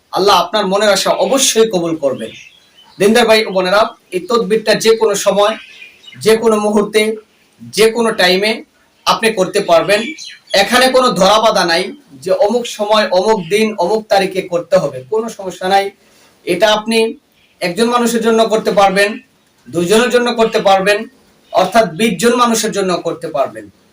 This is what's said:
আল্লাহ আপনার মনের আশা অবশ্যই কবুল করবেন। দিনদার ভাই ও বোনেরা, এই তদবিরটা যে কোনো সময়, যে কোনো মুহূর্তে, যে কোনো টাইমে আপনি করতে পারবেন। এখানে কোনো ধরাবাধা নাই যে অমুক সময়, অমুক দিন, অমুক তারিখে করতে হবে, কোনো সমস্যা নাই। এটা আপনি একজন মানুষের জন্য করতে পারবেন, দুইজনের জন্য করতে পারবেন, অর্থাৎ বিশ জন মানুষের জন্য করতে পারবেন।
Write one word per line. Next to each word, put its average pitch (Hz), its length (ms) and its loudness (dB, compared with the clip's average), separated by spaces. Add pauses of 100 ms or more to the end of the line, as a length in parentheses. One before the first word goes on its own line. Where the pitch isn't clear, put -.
(120)
আল্লাহ 190 260 2
আপনার 190 300 -2
মনের 202 220 0
আশা 190 200 0
অবশ্যই 226 640 0
কবুল 170 220 -2
করবেন। 113 360 -6 (680)
দিনদার 220 260 4
ভাই 220 200 4
ও 196 60 -8
বোনেরা, 190 440 0 (160)
এই 180 80 -4
তদবিরটা 214 540 0
যে 220 220 4
কোনো 220 200 0
সময়, 202 420 0 (640)
যে 220 180 2
কোনো 220 220 2
মুহূর্তে, 208 560 0 (460)
যে 185 300 0
কোনো 226 200 -2
টাইমে 202 520 0 (420)
আপনি 226 280 0
করতে 185 260 -2
পারবেন। 175 440 2 (500)
এখানে 226 360 2
কোনো 254 200 2
ধরাবাধা 196 560 2
নাই 185 280 -2 (200)
যে 135 180 -6
অমুক 233 340 0
সময়, 214 460 -2
অমুক 185 380 0
দিন, 214 280 0
অমুক 214 300 -2
তারিখে 190 340 0
করতে 170 360 -2
হবে, 131 320 -2
কোনো 226 200 -4
সমস্যা 185 380 -10
নাই। 196 240 0 (540)
এটা 202 280 2
আপনি 226 420 0 (460)
একজন 180 280 -2
মানুষের 240 320 0
জন্য 226 240 2
করতে 196 260 -2
পারবেন, 196 480 2 (480)
দুইজনের 175 420 0
জন্য 240 240 0
করতে 226 260 0
পারবেন, 202 480 0 (440)
অর্থাৎ - 400 0
বিশ 190 260 -2
জন 240 180 2
মানুষের 233 360 0
জন্য 185 260 -2
করতে 165 300 -8
পারবেন। 113 420 -6 (240)